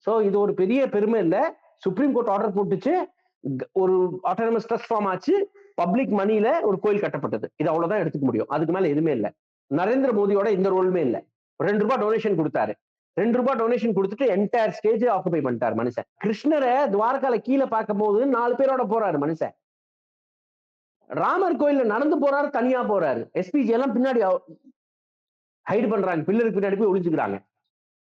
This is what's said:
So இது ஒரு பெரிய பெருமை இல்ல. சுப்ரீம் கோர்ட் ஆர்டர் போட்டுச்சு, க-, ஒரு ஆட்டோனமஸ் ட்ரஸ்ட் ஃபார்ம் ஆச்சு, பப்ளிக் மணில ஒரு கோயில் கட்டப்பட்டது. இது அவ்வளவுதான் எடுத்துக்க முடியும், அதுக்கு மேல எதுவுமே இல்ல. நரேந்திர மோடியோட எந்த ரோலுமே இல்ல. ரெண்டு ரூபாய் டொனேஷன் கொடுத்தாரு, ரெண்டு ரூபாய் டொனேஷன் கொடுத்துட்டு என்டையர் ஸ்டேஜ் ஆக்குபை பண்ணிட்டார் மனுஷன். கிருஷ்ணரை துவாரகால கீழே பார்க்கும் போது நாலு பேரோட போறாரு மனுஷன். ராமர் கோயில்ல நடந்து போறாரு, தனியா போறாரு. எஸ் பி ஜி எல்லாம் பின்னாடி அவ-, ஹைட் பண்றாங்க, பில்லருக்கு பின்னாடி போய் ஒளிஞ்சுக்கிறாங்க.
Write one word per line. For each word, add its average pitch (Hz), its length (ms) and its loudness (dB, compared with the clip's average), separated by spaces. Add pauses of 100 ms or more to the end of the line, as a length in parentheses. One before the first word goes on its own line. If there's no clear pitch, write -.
So 220 200 0
இது 202 180 2
ஒரு 196 160 2
பெரிய 226 340 2
பெருமை 214 320 0
இல்ல. 202 400 0 (160)
சுப்ரீம் 226 360 0
கோர்ட் 233 160 0
ஆர்டர் 202 260 -2
போட்டுச்சு, 208 500 0 (520)
க-, - 160 -8
ஒரு 185 520 2
ஆட்டோனமஸ் 226 440 -2
ட்ரஸ்ட் - 260 -4
ஃபார்ம் 208 120 0
ஆச்சு, 311 440 0 (240)
பப்ளிக் 190 380 0
மணில 214 500 2
ஒரு 190 160 0
கோயில் 208 220 0
கட்டப்பட்டது. 135 440 -4 (120)
இது 151 120 -2
அவ்வளவுதான் 170 380 0
எடுத்துக்க 156 140 -4
முடியும், 123 280 0
அதுக்கு 156 240 -2
மேல 185 140 2
எதுவுமே 156 260 2
இல்ல. 104 200 -2 (420)
நரேந்திர 240 380 2
மோடியோட 202 360 2
எந்த 190 220 2
ரோலுமே 185 260 2
இல்ல. 127 280 -2 (320)
ரெண்டு 208 300 0
ரூபாய் 247 120 0
டொனேஷன் 208 440 0
கொடுத்தாரு, 120 300 -2 (420)
ரெண்டு 220 220 0
ரூபாய் 254 200 0
டொனேஷன் 226 400 0
கொடுத்துட்டு 196 280 -2
என்டையர் 208 440 2
ஸ்டேஜ் 214 360 0
ஆக்குபை 180 360 0
பண்ணிட்டார் 120 360 -2
மனுஷன். 117 320 -4 (160)
கிருஷ்ணரை 254 500 0 (160)
துவாரகால 233 480 0
கீழே 269 260 0
பார்க்கும் 220 340 -2
போது 214 280 2
நாலு 247 280 0
பேரோட 262 340 2
போறாரு 196 300 0
மனுஷன். 147 360 -4 (1500)
ராமர் 285 500 -2
கோயில்ல 285 280 2
நடந்து 277 360 0
போறாரு, 277 300 0
தனியா 247 400 -2
போறாரு. 151 420 -2
எஸ் 180 180 -4
பி 285 140 0
ஜி 220 80 0
எல்லாம் 247 320 0
பின்னாடி 262 140 2
அவ-, 185 240 2 (1300)
ஹைட் 202 200 0
பண்றாங்க, 185 420 -2
பில்லருக்கு 220 280 2
பின்னாடி 196 180 0
போய் 196 220 2
ஒளிஞ்சுக்கிறாங்க. 135 440 -2 (760)